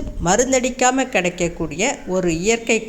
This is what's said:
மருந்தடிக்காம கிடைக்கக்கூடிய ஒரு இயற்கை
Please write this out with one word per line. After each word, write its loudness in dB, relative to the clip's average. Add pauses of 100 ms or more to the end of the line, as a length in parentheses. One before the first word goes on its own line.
(280)
மருந்தடிக்காம 2
கிடைக்கக்கூடிய -2 (200)
ஒரு 0 (160)
இயற்கை 2 (100)